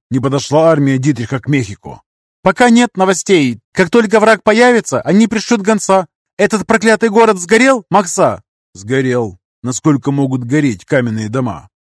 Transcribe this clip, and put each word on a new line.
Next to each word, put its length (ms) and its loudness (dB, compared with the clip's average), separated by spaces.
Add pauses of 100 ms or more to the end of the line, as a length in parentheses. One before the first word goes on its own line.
(120)
Не 80 -2
подошла 500 0
армия 300 0
Дитриха 400 -4
к 80 -12
Мехико?» 540 -6 (420)
«Пока 260 2
нет 260 2
новостей. 640 0 (140)
Как 160 0
только 300 2
враг 240 2
появится, 580 2
они 260 2
пришлют 340 -2
гонца. 460 0 (300)
Этот 300 -2
проклятый 420 0
город 300 2
сгорел, 500 0
Макса?» 540 -2 (300)
«Сгорел. 640 -4 (240)
Насколько 480 -2
могут 320 -2
гореть 420 -2
каменные 440 -2
дома? 400 -6 (160)